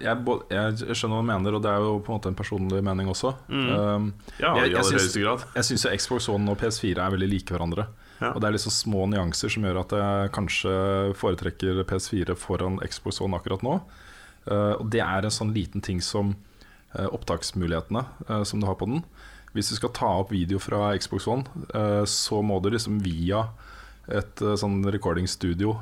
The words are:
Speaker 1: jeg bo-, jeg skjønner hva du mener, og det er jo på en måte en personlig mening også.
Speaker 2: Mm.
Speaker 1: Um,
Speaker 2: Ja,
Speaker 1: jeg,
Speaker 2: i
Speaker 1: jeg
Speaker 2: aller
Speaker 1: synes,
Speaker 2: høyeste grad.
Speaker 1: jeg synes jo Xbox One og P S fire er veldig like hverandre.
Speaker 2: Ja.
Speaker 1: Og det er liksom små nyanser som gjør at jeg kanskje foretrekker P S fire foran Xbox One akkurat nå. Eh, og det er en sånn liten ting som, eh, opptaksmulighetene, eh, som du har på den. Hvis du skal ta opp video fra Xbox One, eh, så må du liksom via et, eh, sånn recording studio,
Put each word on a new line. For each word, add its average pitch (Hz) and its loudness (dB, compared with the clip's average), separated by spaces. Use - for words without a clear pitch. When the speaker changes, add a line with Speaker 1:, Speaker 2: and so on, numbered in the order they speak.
Speaker 1:
jeg 117 2
bo-, 120 2
jeg 110 0
skjønner 110 0
hva 113 0
du - 0
mener, 104 2
og 104 -2
det 104 4
er 104 4
jo 107 2
på 104 -6
en 107 -2
måte 95 -2
en 98 -4
personlig 98 0
mening 95 0
også. 127 0
Speaker 2:
Mm. 135 0
Speaker 1:
Um, 104 2
Speaker 2:
Ja, 160 2
Speaker 1:
jeg, 127 4
Speaker 2:
i - 0
Speaker 1:
jeg 175 2
Speaker 2:
aller - 4
Speaker 1:
synes, 98 4
Speaker 2:
høyeste 101 0
grad. 123 0
Speaker 1:
jeg 123 2
synes 123 2
jo 98 2
Xbox 120 -2
One 101 2
og - -4
P 113 2
S - -4
fire 92 0
er 95 2
veldig 95 2
like 92 -2
hverandre. 85 0
Speaker 2:
Ja. 117 0
Speaker 1:
Og - -4
det 107 2
er 107 2
liksom 101 -2
små 98 0
nyanser 95 0
som 107 0
gjør 92 0
at - -6
jeg 101 2
kanskje 95 0
foretrekker 92 0
P 95 0
S - -6
fire 90 0
foran 92 -2
Xbox - -6
One 95 0
akkurat 95 -4
nå. 151 2
Eh, 104 2
og 107 -4
det 107 4
er 98 0
en 107 0
sånn 107 0
liten 101 -2
ting 90 -2
som, 101 0
eh, 95 -2
opptaksmulighetene, 87 -2
eh, 107 0
som 104 -2
du 95 2
har 95 -2
på 101 -2
den. 156 -2
Hvis 107 0
du 110 -4
skal 120 -2
ta 120 0
opp 95 -2
video 92 2
fra 104 2
Xbox 95 -2
One, 127 0
eh, 104 2
så - 0
må 101 2
du 101 4
liksom 107 0
via 92 0
et, - -4
eh, 104 2
sånn 98 2
recording 90 0
studio, 98 0